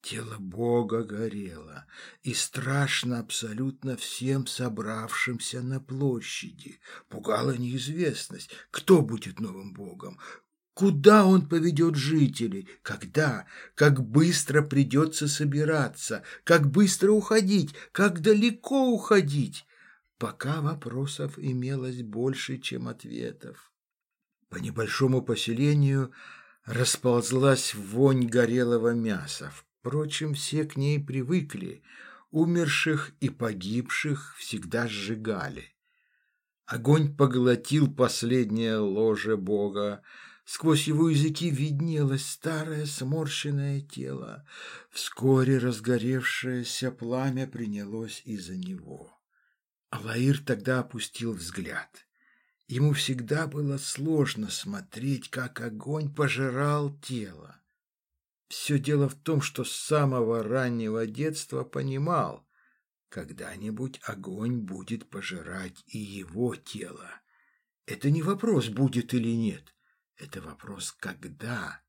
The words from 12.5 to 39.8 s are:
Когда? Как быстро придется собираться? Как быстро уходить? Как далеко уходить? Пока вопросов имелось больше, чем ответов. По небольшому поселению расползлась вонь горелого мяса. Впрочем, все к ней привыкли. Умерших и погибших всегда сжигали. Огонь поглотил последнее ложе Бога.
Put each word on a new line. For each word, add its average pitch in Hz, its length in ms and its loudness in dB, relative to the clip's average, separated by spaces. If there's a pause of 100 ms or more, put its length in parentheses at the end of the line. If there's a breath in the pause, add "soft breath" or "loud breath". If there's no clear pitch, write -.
Когда? 107 640 -2 (280 loud breath)
Как 143 280 6
быстро 147 600 4
придется 143 680 2
собираться? 147 960 0 (220 loud breath)
Как 156 260 8
быстро 190 420 6
уходить? 202 640 4 (180 loud breath)
Как 180 280 2
далеко 226 680 4
уходить? 151 760 2 (520 soft breath)
Пока 135 420 -4
вопросов 143 800 -4
имелось 127 640 -4
больше, 127 560 -4
чем 120 300 -6
ответов. - 840 -10 (760)
По 90 80 -14
небольшому 123 640 0
поселению 135 920 2 (520 loud breath)
расползлась 123 1120 2
вонь 120 520 4
горелого 120 680 4
мяса. 104 580 -4 (300)
Впрочем, 147 520 -2
все 147 300 -2
к - 120 -8
ней 143 240 0
привыкли. 143 840 -4 (480 loud breath)
Умерших 156 800 2 (100)
и 135 80 0
погибших 117 1120 -4
всегда 110 480 -4
сжигали. 107 880 -6 (920)
Огонь 143 480 2
поглотил 127 760 2
последнее 117 840 0
ложе 107 600 0
Бога. 101 640 -2 (420 loud breath)